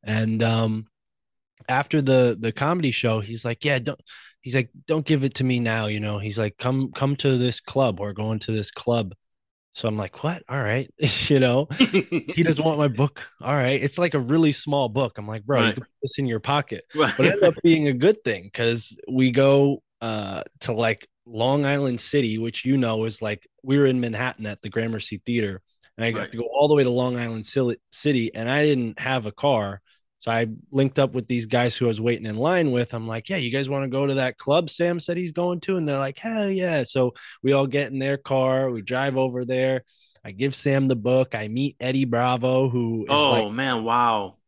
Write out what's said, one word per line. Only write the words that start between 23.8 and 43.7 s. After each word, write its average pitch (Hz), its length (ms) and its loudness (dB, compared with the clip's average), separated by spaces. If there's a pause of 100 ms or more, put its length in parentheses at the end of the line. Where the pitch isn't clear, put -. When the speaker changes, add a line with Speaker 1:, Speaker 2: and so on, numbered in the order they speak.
Speaker 1:
in 127 140 4
Manhattan 117 440 -4
at 104 160 -8
the 110 80 -12
Gramercy 110 560 -6
Theater, 107 380 -2 (340)
and 110 80 -6
I 113 60 0
got 110 80 -4
Speaker 2:
Right. 101 140 -8
Speaker 1:
to 117 60 -10
go 117 140 -6
all 143 160 4
the 151 60 6
way 143 80 6
to 123 80 4
Long 123 260 0
Island 117 300 -6
Sil-, 123 320 -2 (140)
City, 127 420 0
and 113 160 -6
I 147 140 2
didn't 127 340 0
have 131 260 -4
a 104 80 -6
car. 104 480 -2 (380)
So - 120 -6
I 113 180 0 (220)
linked 135 300 2
up 135 140 2
with 123 120 -4
these 120 200 -2
guys 120 300 0
who 123 100 0
I - 20 4
was 110 120 -2
waiting 113 260 -2
in 107 100 -6
line 160 340 2
with. 120 240 -2
I'm 113 140 -6
like, 113 200 -8
"Yeah, 190 100 -4
you 123 120 -4
guys 135 180 -2
wanna 139 200 -4
go 135 180 0
to 139 80 0
that 127 240 -2
club 156 320 0
Sam 175 300 -2
said 170 160 -4
he's 175 160 -4
going 175 280 -2
to?" 190 160 -2
And 160 120 -2
they're 139 100 0
like, 135 200 -4
"Hell 220 300 -4
yeah." 180 360 0
So 127 300 0 (280)
we 135 100 2
all 139 140 4
get 135 240 -2
in 135 80 -6
their 135 200 -2
car, 131 520 0
we 113 120 -6
drive 127 340 -2
over 127 280 0
there. 131 400 0 (400)
I - 60 -14
give 127 240 -2
Sam 135 320 2
the 131 80 4
book. 123 400 2
I 107 140 -6
meet 127 320 -4
Eddie 131 240 0
Bravo, 127 640 2
who 113 360 -2
is, - 60 -6
Speaker 2:
Oh, 143 200 4
Speaker 1:
like, 110 220 2
Speaker 2:
man, 123 300 -2